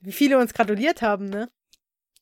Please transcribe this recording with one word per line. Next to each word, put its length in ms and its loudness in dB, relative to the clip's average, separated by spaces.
wie 120 -14
viele 260 4
uns 140 0
gratuliert 480 0
haben, 240 -2
ne? 260 -8